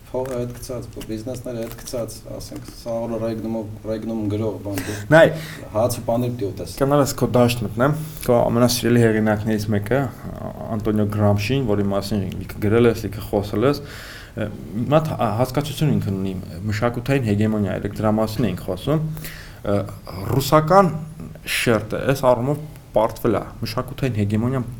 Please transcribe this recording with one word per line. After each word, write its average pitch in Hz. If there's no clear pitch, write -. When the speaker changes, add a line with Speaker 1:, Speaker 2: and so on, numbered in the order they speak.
Speaker 1:
փողը 135
հետ 120
գցած, 120
բիզնեսները 117
հետ 113
գցած, 113
ասենք, 117
սա 117
որ 117
Ռեգնումով, 110
Ռեգնում 110
գրող, 104
բան, 101
դու 104
Speaker 2:
Նայ, 160
Speaker 1:
հաց 117
ու -
պանիր 120
պիտի 101
ուտես։ 87
Speaker 2:
կնարես 143
քո 117
դաշտն 120
մտնեմ, 120
քո 120
ամենասիրելի 120
հեղինակներից 107
մեկը, 110
Անտոնիո 107
Գրամշին, 104
որի 101
մասին 98
լիքը -
գրել 113
ես, 107
լիքը 104
խոսել 104
ես, 147
մի 107
հատ 156
հա-, 117
հասկացություն 143
ինքն 101
ունի, 95
մշակութային 120
հեգեմոնիա, 104
երեք 101
դրա 107
մասին 110
էինք 90
խոսում, 135
ռուսական 156
շերտը 107
այս 135
առումով 127
պարտվել 110
է, -
մշակութային 123
հեգեմոնիան 113